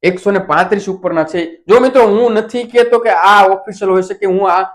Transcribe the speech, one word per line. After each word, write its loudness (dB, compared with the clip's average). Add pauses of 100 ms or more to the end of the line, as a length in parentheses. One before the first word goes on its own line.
એકસો -2
ને 0
પાંત્રીસ -2
ઉપરના -4
છે. -8
જો 6
મિત્રો 2
હું 0
નથી -4
કહેતો 0
કે 0
આ 4
ઓફિશિયલ -4
હોય 2
છે -8
કે -6
હું 0
આ 0 (100)